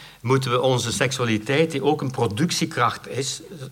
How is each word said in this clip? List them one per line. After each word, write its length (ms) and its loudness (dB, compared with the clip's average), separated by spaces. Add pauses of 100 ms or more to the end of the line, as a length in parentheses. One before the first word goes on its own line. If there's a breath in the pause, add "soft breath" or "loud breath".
(200 loud breath)
moeten 300 2
we 100 4
onze 320 2
seksualiteit, 760 0
die 140 -2
ook 180 4
een 80 -2
productiekracht 960 0
is, 320 -4 (320)